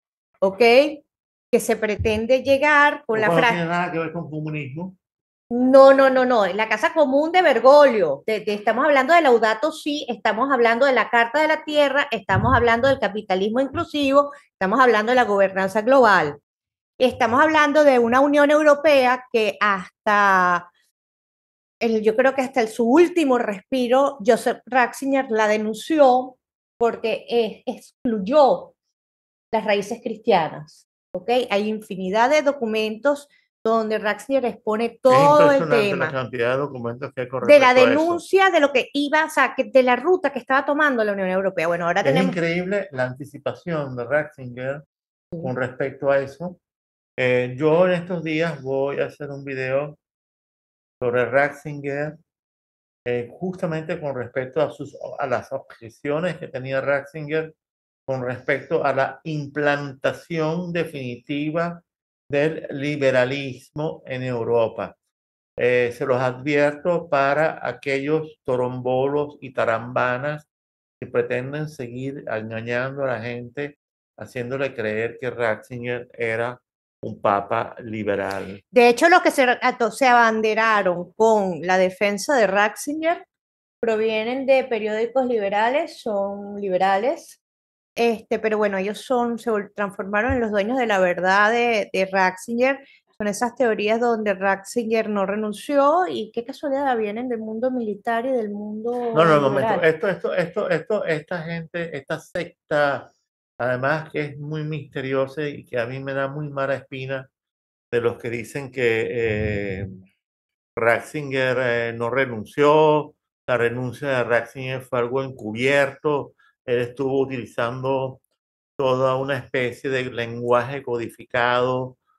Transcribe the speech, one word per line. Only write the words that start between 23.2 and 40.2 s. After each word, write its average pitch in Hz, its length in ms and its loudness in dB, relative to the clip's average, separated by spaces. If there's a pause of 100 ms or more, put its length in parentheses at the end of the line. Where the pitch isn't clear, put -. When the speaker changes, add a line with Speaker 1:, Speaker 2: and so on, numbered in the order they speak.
Speaker 1:
respiro, 247 880 0
Joseph 226 400 2
Ratzinger 262 640 0
la 220 180 2
denunció 247 880 2 (420)
porque, 226 520 -2
eh, 226 360 -2
excluyó 226 1080 0 (800)
las 214 100 0
raíces 202 400 -2
cristianas, 165 840 -2 (240)
¿ok? 180 160 -8 (200)
Hay 208 200 -2
infinidad 214 600 -2
de 302 100 4
documentos 240 880 -2 (340)
donde 220 360 0
Ratzinger 240 460 -2
expone 226 400 -4
Speaker 2:
Es 233 160 -10
Speaker 1:
todo 285 500 6
el 277 100 2
Speaker 2:
impresionante - 280 2
Speaker 1:
tema 185 160 -2
Speaker 2:
la - 60 -6
cantidad 123 420 -2
de 131 40 0
documentos 131 560 -8
que 131 80 -8
hay 120 60 -8
con 127 180 -6
Speaker 1:
de 294 140 10
la 254 140 6
Speaker 2:
respecto 254 160 6
a - 20 4
eso. 294 100 2
Speaker 1:
denuncia 349 480 2
de 349 100 2
lo 285 120 4
que - 220 0
iba, 294 320 0
o 302 40 -6
sea, 262 260 0
que 254 100 0
de 247 180 6
la 247 140 4
ruta 339 340 0